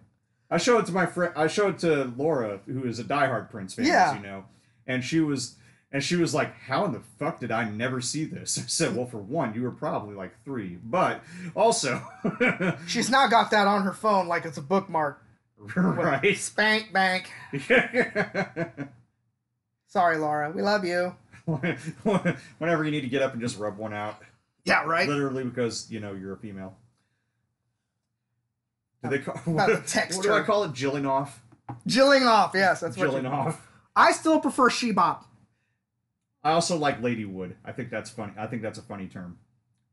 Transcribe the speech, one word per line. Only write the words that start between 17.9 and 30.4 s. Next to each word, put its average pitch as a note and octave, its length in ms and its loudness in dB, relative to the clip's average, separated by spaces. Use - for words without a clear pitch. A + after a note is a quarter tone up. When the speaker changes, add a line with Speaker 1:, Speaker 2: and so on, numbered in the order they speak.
Speaker 2:
Sorry, E3+ 300 4
Laura. D3+ 340 -2
We G3 100 -6
love G3+ 240 2
you. F3+ 300 0
Speaker 1:
<laughs> - 160 -18
Whenever E3 1400 -2
you D3+ 80 0
need D3 100 -2
to B2+ 60 -6
get C3+ 140 0
up C3 120 0
and A#2 80 -6
just A#2+ 180 -4
rub G#2 180 -4
one G#2 160 -8
out. G#2 240 -6
Speaker 2:
Yeah, F3 200 2
right. E3 220 2
Speaker 1:
Literally C#3 360 -2
because, A#2+ 480 -4
you A2 80 -8
know, G2+ 140 -8
you're F#2+ 200 -10
a F#2 40 -12
female. G2 380 -12
Do D#3 60 -6
they C#3 100 0
call, - 160 -8
<laughs> - 100 -10
Speaker 2:
Not E3+ 240 2
Speaker 1:
what, G#3+ 140 2
Speaker 2:
the - 60 -10
text - 280 -2
Speaker 1:
what F#3 80 -6
do G#3 80 4
I G#3 60 4
Speaker 2:
her. - 40 -2